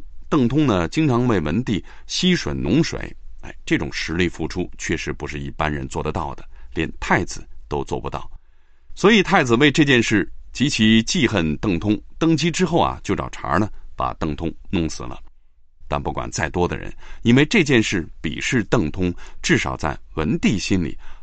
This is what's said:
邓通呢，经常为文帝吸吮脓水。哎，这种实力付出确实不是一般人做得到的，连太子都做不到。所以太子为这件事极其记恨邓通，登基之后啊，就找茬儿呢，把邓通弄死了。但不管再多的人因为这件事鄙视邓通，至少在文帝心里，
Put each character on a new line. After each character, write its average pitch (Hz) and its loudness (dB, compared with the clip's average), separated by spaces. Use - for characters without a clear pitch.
邓 131 4
通 143 2
呢， 90 2
经 156 0
常 123 2
为 107 2
文 80 0
帝 104 0
吸 185 2
吮 73 -4
脓 101 2
水。 - -6
哎， - -10
这 160 2
种 78 -4
实 - -4
力 87 4
付 78 -4
出 90 -4
确 - -2
实 78 -4
不 71 -8
是 73 -6
一 69 -8
般 76 -2
人 67 -4
做 80 -6
得 73 -2
到 76 -4
的， - -12
连 82 -2
太 117 0
子 - -8
都 71 -2
做 65 -4
不 71 -8
到。 - -8
所 196 6
以 226 8
太 175 4
子 117 4
为 147 6
这 151 4
件 131 6
事 110 2
极 139 0
其 110 6
记 139 2
恨 82 2
邓 98 0
通， 104 0
登 165 4
基 156 0
之 185 0
后 170 2
啊， 65 0
就 95 0
找 64 -4
茬 - -8
儿 73 2
呢， 104 2
把 62 -2
邓 78 -2
通 82 -4
弄 82 0
死 - -8
了。 62 -10
但 71 -2
不 71 -4
管 60 -6
再 80 -2
多 87 0
的 78 -6
人 50 -10
因 117 6
为 139 6
这 180 4
件 123 6
事 87 -2
鄙 80 -4
视 120 0
邓 95 2
通， 90 0
至 151 4
少 65 -2
在 76 -4
文 80 0
帝 123 2
心 90 0
里， 58 -4